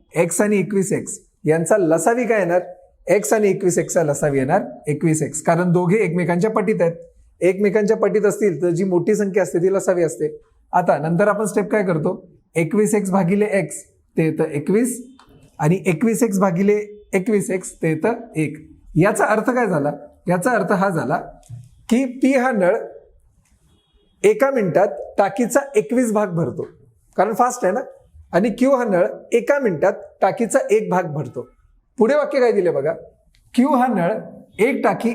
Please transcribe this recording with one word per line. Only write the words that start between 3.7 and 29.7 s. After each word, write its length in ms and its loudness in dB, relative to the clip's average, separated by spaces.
एक्सचा 260 0
लसावी 340 0
येणार 240 2
एकवीस 360 0
एक्स, 180 -8
कारण 300 0
दोघे 260 2
एकमेकांच्या 540 0
पटीत 300 -2
आहेत. 140 0
एकमेकांच्या 560 2
पटीत 280 2
असतील, 360 0
तर 80 0
जी 140 0
मोठी 320 0
संख्या 280 0
असते, 160 -2
ती 140 2
लसावी 300 0
असते. 240 -4
आता 260 2
नंतर 280 0
आपण 180 0
स्टेप 260 -4
काय 120 0
करतो? 400 -2
एकवीस 400 0
एक्स 160 -2
भागिले 400 2
एक्स, 320 -4
ते 80 2
येतं 260 -2
एकवीस, 500 -2
आणि 260 2
एकवीस 380 0
एक्स 160 0
भागिले 400 2
एकवीस 380 0
एक्स, 220 -6
ते 160 -4
येतं 240 -2
एक. 220 -4
याचा 300 2
अर्थ 240 0
काय 180 0
झाला? 240 -2
याचा 240 0
अर्थ 200 0
हा 180 2
झाला 280 -2
की 140 2
पी 200 2
हा 180 2
नळ 240 2
एका 280 4
मिनिटात 360 2
टाकीचा 420 0
एकवीस 360 0
भाग 160 2
भरतो, 400 -4
कारण 160 2
फास्ट 320 0
आहे 80 2
ना, 80 -2
आणि 160 2
क्यू 220 2
हा 120 2
नळ 220 2
एका 280 2
मिनिटात 340 0